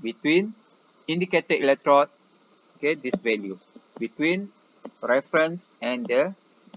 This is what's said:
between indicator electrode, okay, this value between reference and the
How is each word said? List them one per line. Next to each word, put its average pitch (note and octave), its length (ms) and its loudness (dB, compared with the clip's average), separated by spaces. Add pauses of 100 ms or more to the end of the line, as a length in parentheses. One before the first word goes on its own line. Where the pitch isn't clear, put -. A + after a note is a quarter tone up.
between D#3+ 520 0 (540)
indicator F3 460 -2
electrode, C#3+ 540 4 (680)
okay, D3 180 -2
this C3 220 -6
value G2+ 420 -4 (400)
between E3+ 520 -4 (500)
reference D#3 680 -2 (160)
and B2 240 -4
the C#3 280 0 (420)